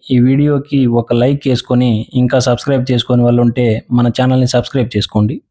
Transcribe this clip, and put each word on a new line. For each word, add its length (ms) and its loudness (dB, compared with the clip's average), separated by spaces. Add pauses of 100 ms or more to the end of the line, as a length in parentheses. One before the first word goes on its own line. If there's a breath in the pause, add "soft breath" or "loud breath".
(120)
ఈ 40 0 (100)
వీడియోకి 540 0 (220)
ఒక 120 -4
లైక్ 340 0
చేసుకొని, 420 0 (320)
ఇంకా 260 2
సబ్స్క్రైబ్ 440 -2
చేసుకొని 360 0
వాళ్ళు 180 2
ఉంటే 220 0 (240)
మన 160 2 (100)
ఛానల్ని 380 0
సబ్స్క్రైబ్ 400 -2
చేసుకోండి. 420 -2 (140)